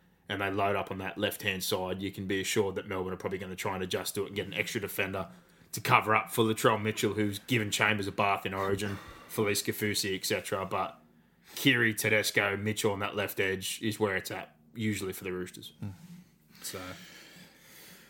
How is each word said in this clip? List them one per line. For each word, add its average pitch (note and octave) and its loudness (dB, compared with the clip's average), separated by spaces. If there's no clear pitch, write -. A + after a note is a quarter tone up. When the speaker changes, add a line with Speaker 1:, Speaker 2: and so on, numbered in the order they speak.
Speaker 1:
and G2 -2
they G2 2
load G2+ 2
up F#2 -2
on F#2+ -6
that F#2+ -6
left-hand G2 -2
side, F#2+ -2
you F#2+ -4
can G2 -8
be G2 0
assured F#2+ 2
that G2+ -6
Melbourne F#2 -4
are F#2 -6
probably F#2+ -4
gonna F#2 -10
try G2 -2
and F#2 -4
adjust F#2 -2
to G2+ 0
it F#2+ -6
and G2 -12
get F#2+ -2
an G2 -8
extra G#2+ -2
defender F#2+ -2
to - -6
cover A2 6
up G#2+ 2
for A#2 4
Latrell A2 4
Mitchell, G#2+ 0
who's G#2 0
given A2 0
Chambers G#2 2
a F#2+ -4
bath G2 2
in F#2+ -4
Origin, G2 0
Felice G#2 0
Kaufusi, G#2 0
et F#2 -4
cetera. G2 -2
But F#2 -4
Keary, A#2+ 6
Tedesco, G#2 2
Mitchell G#2 2
on G2 -4
that G2+ -4
left G2+ -2
edge F#2+ -2
is A2 0
where G2+ 2
it's - -4
at, - -10
usually G2+ -2
for - -10
the F#2 -4
Roosters. - -8
Speaker 2:
Mm. G2 -6
Speaker 1:
So - -8